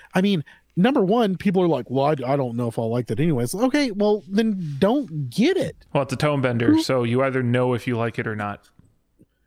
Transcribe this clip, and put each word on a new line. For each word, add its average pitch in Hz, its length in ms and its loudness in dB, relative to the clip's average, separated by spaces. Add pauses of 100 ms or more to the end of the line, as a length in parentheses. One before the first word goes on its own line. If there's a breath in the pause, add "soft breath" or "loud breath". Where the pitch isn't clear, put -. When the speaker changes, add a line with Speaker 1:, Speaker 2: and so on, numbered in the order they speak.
(140 loud breath)
Speaker 1:
I 185 60 2
mean, 185 240 2 (320 soft breath)
number 240 260 4
one, 196 360 2
people 190 260 2
are 170 60 2
like, 131 200 -2
"Well, 135 160 0
I, 151 60 2 (220)
I - 20 2
don't 123 220 -2
know 120 100 -2
if 117 100 -6
I'll 117 140 -2
like 120 160 -2
that 113 140 -2
anyways." 139 340 0
Okay, 262 360 0
well, 208 360 0
then 190 500 -2
don't 175 520 0
get 277 260 2
it. 226 220 -4 (160)
Speaker 2:
Well, 139 100 2
it's - 80 -6
a 127 60 -4
tone 147 240 0
bender, 123 320 2
Speaker 1:
Who 320 100 4
Speaker 2:
so 131 200 0
you 120 200 2
either 131 180 0
know 123 320 2
if 120 140 -4
you 120 100 -2
like 117 220 -4
it - 80 -4
or 107 80 -6
not. 104 340 -10 (760)